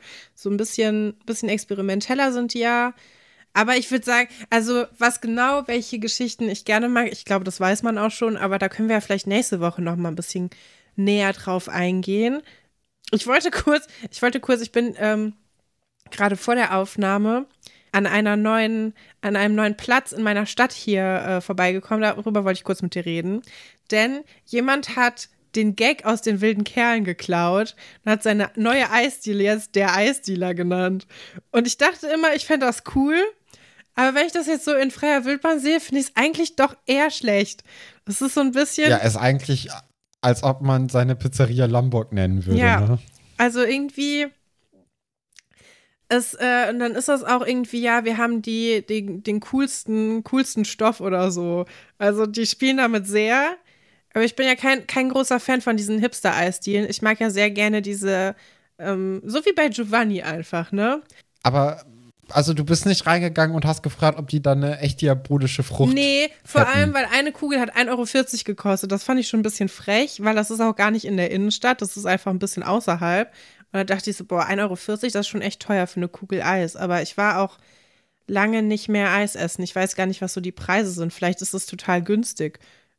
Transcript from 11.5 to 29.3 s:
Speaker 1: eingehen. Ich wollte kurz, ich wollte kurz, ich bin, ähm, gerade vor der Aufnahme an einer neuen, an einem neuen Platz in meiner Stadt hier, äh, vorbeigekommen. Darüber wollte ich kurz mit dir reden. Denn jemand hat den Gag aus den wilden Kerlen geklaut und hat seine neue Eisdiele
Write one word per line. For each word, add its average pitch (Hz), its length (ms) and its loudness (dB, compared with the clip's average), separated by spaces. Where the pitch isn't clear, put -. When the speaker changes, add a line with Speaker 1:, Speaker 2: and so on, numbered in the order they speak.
Speaker 1:
eingehen. 190 760 -2
Ich 214 160 0
wollte 302 240 2
kurz, - 360 0
ich - 120 -18
wollte 247 180 0
kurz, 240 220 0
ich 226 100 -10
bin, 233 260 0
ähm, 214 360 0
gerade 202 260 0
vor 240 180 0
der 220 200 2
Aufnahme 202 680 0
an 202 160 2
einer 208 280 2
neuen, 220 600 0
an 208 140 -2
einem 208 180 2
neuen 214 240 0
Platz 262 340 -2
in 220 120 -6
meiner 208 240 0
Stadt 247 260 0
hier, 196 300 0
äh, 185 380 -2
vorbeigekommen. 190 600 -2
Darüber 208 420 0
wollte 190 140 0
ich - 60 -16
kurz - 180 -4
mit 180 140 -4
dir 175 100 -6
reden. 175 380 -4
Denn 240 300 0
jemand 262 500 -2
hat 247 340 0
den 214 200 0
Gag 247 300 0
aus 220 180 0
den 202 180 0
wilden 214 220 2
Kerlen 233 400 0
geklaut 180 720 0
und 214 80 0
hat 214 120 0
seine 208 320 2
neue 233 340 2
Eisdiele 214 540 0